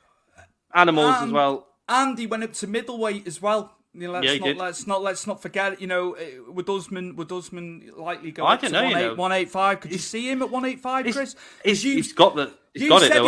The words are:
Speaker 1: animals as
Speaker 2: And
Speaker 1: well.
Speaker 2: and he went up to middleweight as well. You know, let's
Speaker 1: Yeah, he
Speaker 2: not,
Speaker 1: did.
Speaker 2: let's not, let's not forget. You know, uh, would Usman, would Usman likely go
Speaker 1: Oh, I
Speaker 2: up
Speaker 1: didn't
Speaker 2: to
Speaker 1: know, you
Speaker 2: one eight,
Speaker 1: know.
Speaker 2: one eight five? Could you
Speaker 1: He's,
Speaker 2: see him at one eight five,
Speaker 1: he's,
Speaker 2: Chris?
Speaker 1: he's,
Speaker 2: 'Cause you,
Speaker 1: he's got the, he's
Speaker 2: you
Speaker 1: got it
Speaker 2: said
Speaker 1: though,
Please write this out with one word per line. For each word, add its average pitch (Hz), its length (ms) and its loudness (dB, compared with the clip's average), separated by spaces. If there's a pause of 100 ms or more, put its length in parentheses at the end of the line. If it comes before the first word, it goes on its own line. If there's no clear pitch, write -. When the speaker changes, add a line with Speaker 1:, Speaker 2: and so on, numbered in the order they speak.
(760)
Speaker 1:
animals 160 420 6
as - 60 -2
Speaker 2:
And 143 100 -4
Speaker 1:
well. 139 360 2 (200)
Speaker 2:
and 254 300 0
he 233 80 -6
went 220 180 -6
up 220 100 -10
to 208 120 -8
middleweight 220 600 -6
as 156 140 -12
well. 208 340 -2 (200)
You 175 120 -12
know, 175 80 -8
let's 180 120 -2
Speaker 1:
Yeah, 139 80 4
he 143 40 -2
Speaker 2:
not, - 80 -6
Speaker 1:
did. - 120 0
Speaker 2:
let's - 280 -8
not, 196 160 -2
let's 190 240 -4
not 208 160 -8
forget. 196 380 -4
You 190 60 -10
know, 180 300 -2
uh, 131 360 -14
would 180 160 -6
Usman, 180 480 -6
would 165 160 -10
Usman 175 640 -12
likely 165 360 -10
go - 100 -8
Speaker 1:
Oh, 135 40 2
I 196 80 6
Speaker 2:
up 240 60 0
Speaker 1:
didn't 160 140 -2
Speaker 2:
to 185 80 4
Speaker 1:
know, 262 60 0
you 240 60 0
Speaker 2:
one 175 80 2
eight, 180 40 0
Speaker 1:
know. - 80 -4
Speaker 2:
one 185 180 0
eight 190 180 0
five? 190 300 2
Could 151 100 -14
you 185 60 -6
Speaker 1:
He's, 170 100 -6
Speaker 2:
see 240 240 -6
him 262 120 -2
at 254 80 -4
one 254 140 -4
eight 262 160 -4
five, 254 260 -2
Speaker 1:
he's, 247 100 -2
Speaker 2:
Chris? 269 180 -6 (300)
Speaker 1:
he's, 202 140 4
Speaker 2:
'Cause - 60 -4
you, 277 100 2
Speaker 1:
he's - 180 -2
got 165 240 6
the, 143 160 -2 (220)
he's 190 100 -6
Speaker 2:
you 302 60 2
Speaker 1:
got 247 120 10
it 139 60 8
Speaker 2:
said 302 80 6
Speaker 1:
though, - 120 6